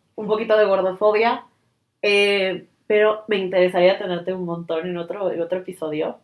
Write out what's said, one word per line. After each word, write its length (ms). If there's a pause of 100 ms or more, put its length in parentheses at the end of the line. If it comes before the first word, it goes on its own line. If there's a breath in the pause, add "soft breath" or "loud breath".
(160)
un 120
poquito 300
de 80
gordofobia, 800 (560)
eh, 640 (200)
pero 420
me 100
interesaría 600
tenerte 360
un 120
montón 420
en 100
otro, 340
en 100
otro 180
episodio. 640